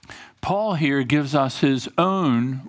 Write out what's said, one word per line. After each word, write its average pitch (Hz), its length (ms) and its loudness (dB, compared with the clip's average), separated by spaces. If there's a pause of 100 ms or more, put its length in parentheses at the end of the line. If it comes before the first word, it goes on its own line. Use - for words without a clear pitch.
(400)
Paul 202 340 -2
here 139 280 2
gives 143 320 0
us 135 260 0
his 135 380 2
own 135 720 0